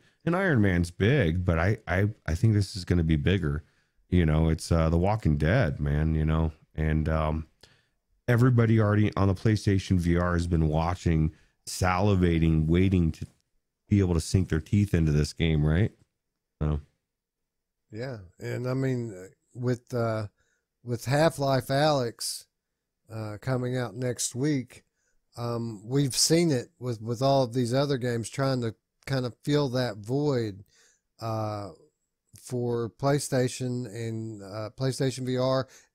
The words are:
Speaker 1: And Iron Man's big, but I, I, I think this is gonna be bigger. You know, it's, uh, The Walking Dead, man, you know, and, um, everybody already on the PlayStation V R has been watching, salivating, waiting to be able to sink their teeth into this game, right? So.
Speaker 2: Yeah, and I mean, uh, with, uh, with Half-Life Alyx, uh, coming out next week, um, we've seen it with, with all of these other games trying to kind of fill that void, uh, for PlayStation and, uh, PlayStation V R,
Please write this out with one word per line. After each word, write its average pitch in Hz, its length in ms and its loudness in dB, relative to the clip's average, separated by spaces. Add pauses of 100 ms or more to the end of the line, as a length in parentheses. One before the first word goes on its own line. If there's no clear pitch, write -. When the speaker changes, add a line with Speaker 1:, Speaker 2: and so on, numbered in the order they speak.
(240)
Speaker 1:
And 170 120 -2
Iron 175 260 2
Man's 87 300 2
big, 95 520 0
but 87 140 2
I, 90 300 0
I, 95 220 0 (180)
I 80 80 0
think 110 180 4
this 104 220 0
is 90 100 -8
gonna 87 180 2
be 80 120 4
bigger. 78 480 0 (460)
You 90 140 4
know, 80 260 4
it's, 80 220 -2
uh, 82 180 4
The 82 100 2
Walking 95 360 0
Dead, 78 440 0
man, 73 340 0
you 78 120 0
know, 80 260 0 (240)
and, 78 340 0
um, 78 380 -2 (800)
everybody 117 520 4
already 104 360 2
on 98 120 2
the 98 60 2
PlayStation 98 640 2
V 85 180 2
R 87 180 0
has 85 120 0
been 82 220 2
watching, 80 640 0 (320)
salivating, 90 1040 2
waiting 87 460 4
to - 120 -12 (640)
be 107 80 4
able 90 160 2
to 80 80 2
sink - 280 0
their 80 100 0
teeth 101 340 0
into 80 180 4
this 73 220 2
game, 80 320 0
right? 80 260 2 (720)
So. 76 200 -2 (1120)
Speaker 2:
Yeah, 117 260 -12 (200)
and 120 280 -8
I 127 60 -2
mean, 127 400 -2
uh, 90 140 -16 (260)
with, 123 400 -4
uh, 113 340 -2 (540)
with 120 240 -8
Half-Life 139 600 0
Alyx, 135 800 -2 (680)
uh, 107 280 -10
coming 127 340 -4
out 120 200 -6
next 123 380 -6
week, 131 500 -4 (520)
um, 117 480 -6
we've 135 320 0
seen 165 360 2
it 123 180 -2 (100)
with, 117 220 -8
with 110 200 -6
all 139 220 4
of 120 100 -4
these 120 200 -2
other 139 240 0
games 117 320 -4
trying 135 320 -2
to 113 140 -6 (300)
kind 131 200 -4
of 117 180 -8
fill 147 260 2
that 120 280 -2
void, 117 640 -2 (560)
uh, 107 520 -6 (720)
for 120 500 -4
PlayStation 127 960 -2
and, 110 540 -8
uh, 104 280 -10 (100)
PlayStation 131 460 -4
V 127 120 -2
R, 131 300 0 (280)